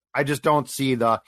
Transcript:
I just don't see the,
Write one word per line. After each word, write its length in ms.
I 100
just 180
don't 260
see 260
the, 340